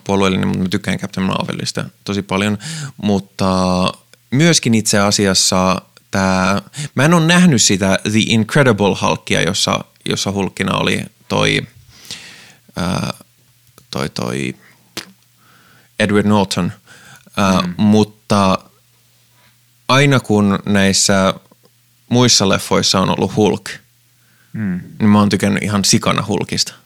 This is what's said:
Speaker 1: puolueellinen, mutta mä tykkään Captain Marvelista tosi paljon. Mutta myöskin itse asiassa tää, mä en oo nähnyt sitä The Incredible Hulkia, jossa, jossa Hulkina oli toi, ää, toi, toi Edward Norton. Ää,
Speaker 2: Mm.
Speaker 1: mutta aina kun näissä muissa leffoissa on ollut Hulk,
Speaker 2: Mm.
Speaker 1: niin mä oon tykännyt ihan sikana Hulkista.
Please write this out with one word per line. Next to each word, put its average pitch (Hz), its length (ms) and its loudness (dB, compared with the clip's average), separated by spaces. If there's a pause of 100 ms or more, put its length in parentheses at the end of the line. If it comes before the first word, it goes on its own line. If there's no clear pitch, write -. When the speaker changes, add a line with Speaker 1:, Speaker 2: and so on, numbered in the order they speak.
Speaker 1:
puolueellinen, 98 440 0
mutta 95 140 -4
mä 92 60 -2
tykkään 92 300 -4
Captain 95 280 -6
Marvelista - 580 -6 (200)
tosi 101 180 -4
paljon. 104 360 -2 (380)
Mutta 98 520 -2 (840)
myöskin 147 440 2
itse 107 240 0
asiassa 95 840 0 (280)
tää, 95 520 0 (320)
mä 127 100 2
en 165 100 4
oo 170 60 4
nähnyt 170 420 4
sitä 95 400 2
The 107 240 0
Incredible 107 760 2
Hulkia, 101 400 -2
jossa, 95 420 -2 (240)
jossa 101 240 -4
Hulkina 98 440 -4
oli 98 280 -2 (240)
toi, 104 340 0 (1120)
ää, 90 340 -4 (800)
toi, 69 200 -4
toi 64 440 -6 (1400)
Edward 101 280 2
Norton. 98 460 0 (640)
Ää, 95 260 2
Speaker 2:
Mm. 87 140 -6
Speaker 1:
mutta 104 840 2 (1300)
aina 135 320 4
kun 104 460 2
näissä 98 680 2 (760)
muissa 120 400 2
leffoissa 95 520 0
on 95 100 2
ollut 98 260 -2
Hulk, 104 340 0 (840)
Speaker 2:
Mm. 95 280 -6 (180)
Speaker 1:
niin 107 120 2
mä 104 80 6
oon 101 100 4
tykännyt 101 340 -2
ihan 101 220 -2
sikana - 440 0
Hulkista. - 460 -4 (120)